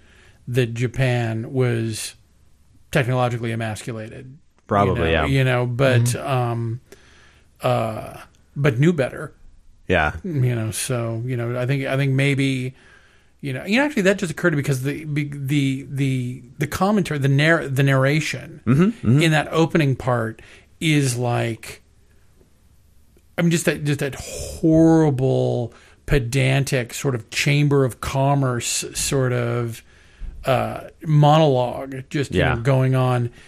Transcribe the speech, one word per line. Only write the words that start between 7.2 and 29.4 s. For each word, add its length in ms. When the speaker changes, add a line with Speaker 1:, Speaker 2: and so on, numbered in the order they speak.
Speaker 1:
uh, 560
but 240
knew 140
better. 400
Speaker 2:
Yeah. 260
Speaker 1:
You 320
know, 160
so, 540
you 100
know, 240
I 80
think, 180
I 120
think 160
maybe, 600
you 120
know, 120
you 120
know, 80
actually 180
that 160
just 120
occurred 200
to 40
me 80
because 200
the, 220
be-, 260
the, 580
the, 540
the 80
commentary, 520
the 80
narr-, 400
the 160
narration 800
Speaker 2:
Mm-hmm, 180
mm-hmm. 380
Speaker 1:
in 100
that 200
opening 440
part 460
is 380
like, 640
I 60
mean, 80
just 140
that, 180
just 160
that 160
horrible, 1600
pedantic 880
sort 220
of 140
Chamber 560
of 160
Commerce 920
sort 400
of, 500